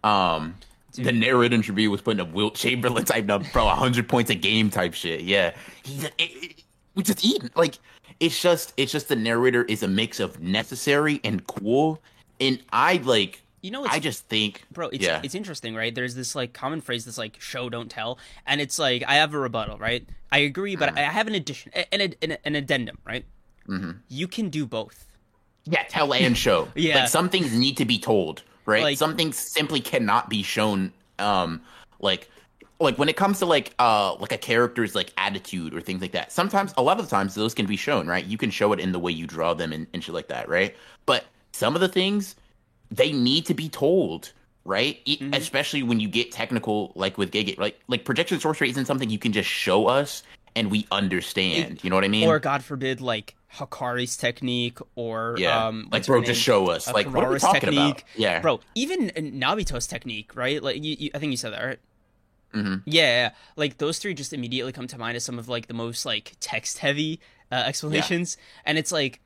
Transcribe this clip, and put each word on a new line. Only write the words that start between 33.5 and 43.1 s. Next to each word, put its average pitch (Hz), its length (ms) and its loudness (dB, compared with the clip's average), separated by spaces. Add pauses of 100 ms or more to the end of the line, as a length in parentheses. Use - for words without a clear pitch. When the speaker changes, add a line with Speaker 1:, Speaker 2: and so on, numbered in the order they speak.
Speaker 1:
uh, 107 400 4
like, 101 120 -6
a 113 60 -2
character's, 120 580 2
like, 92 220 -2
attitude 92 560 -4
or 82 80 -6
things 95 200 -6
like 90 120 -6
that, - 180 -4
sometimes, 196 460 0
a 131 60 2
lot 180 160 4
of 196 60 -4
the - 40 -14
times, 98 260 0
those 110 180 0
can 110 120 0
be 101 100 -2
shown, 95 320 0
right? 87 160 0
You 98 140 -6
can 110 140 -2
show 104 200 2
it 92 80 0
in 92 140 -2
the 87 60 -2
way 87 120 0
you 82 160 -6
draw 82 260 0
them 80 200 -4
and, 78 200 -8
and 90 100 -6
shit 82 120 -10
like 78 140 -6
that, 62 180 -6
right? 92 260 2 (320)
But 123 200 2 (280)
some 123 220 0
of 170 60 2
the 185 80 4
things, 196 460 0 (540)
they 135 220 2